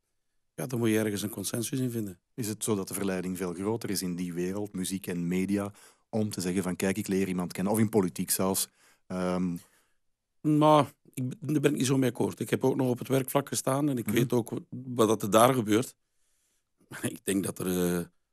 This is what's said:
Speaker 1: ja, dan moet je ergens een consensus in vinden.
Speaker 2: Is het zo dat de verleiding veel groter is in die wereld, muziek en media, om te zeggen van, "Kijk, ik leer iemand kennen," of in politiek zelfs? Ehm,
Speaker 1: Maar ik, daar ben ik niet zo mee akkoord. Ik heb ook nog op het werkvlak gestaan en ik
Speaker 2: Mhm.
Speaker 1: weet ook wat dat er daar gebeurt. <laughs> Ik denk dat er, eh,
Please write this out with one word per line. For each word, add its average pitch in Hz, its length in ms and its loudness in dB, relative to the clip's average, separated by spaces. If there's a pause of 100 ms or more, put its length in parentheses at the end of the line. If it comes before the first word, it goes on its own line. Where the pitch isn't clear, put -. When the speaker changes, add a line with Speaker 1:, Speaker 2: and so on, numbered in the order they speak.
(560)
Speaker 1:
ja, - 120 -6
dan 127 120 -4
moet 117 100 2
je 107 100 4
ergens 104 220 0
een 101 80 -4
consensus 117 500 -4
in 127 120 -2
vinden. 104 280 -6 (140)
Speaker 2:
Is 113 140 -6
het 107 160 -6
zo 113 120 0
dat 95 120 -2
de - 60 -8
verleiding 92 440 -2
veel 90 160 -4
groter 101 360 -4
is 95 120 -2
in 90 140 -4
die 87 180 -4
wereld, 95 400 -4
muziek 92 340 -6
en 87 200 -4
media, 98 440 0 (380)
om 107 200 -2
te 104 120 -6
zeggen 90 220 0
van, 90 120 -2
"Kijk, 95 220 0
ik 104 100 -4
leer 95 200 2
iemand 90 260 -4
kennen," 98 200 -2
of 110 60 2
in 107 100 4
politiek 92 420 0
zelfs? 95 380 0 (380)
Ehm, 90 480 -2 (840)
Speaker 1:
Maar 151 520 6 (200)
ik, 131 100 -6 (160)
daar 147 200 0
ben 143 120 4
ik - 60 -2
niet 135 80 0
zo 135 120 2
mee 131 120 4
akkoord. 104 300 -2
Ik 113 100 -6
heb - 140 0
ook 135 120 2
nog 131 140 0
op 120 100 -2
het 110 80 -10
werkvlak 135 400 0
gestaan 135 420 0
en 135 80 0
ik 110 80 -4
Speaker 2:
Mhm. 104 100 0
Speaker 1:
weet 127 180 2
ook 120 180 0 (180)
wat 127 380 0
dat 107 140 2
er 107 100 -4
daar 117 220 8
gebeurt. 113 420 2 (920)
<laughs> - 120 -16
Ik - 240 -6
denk 98 180 0
dat - 160 -6
er, 90 400 0
eh, 87 60 -4 (280)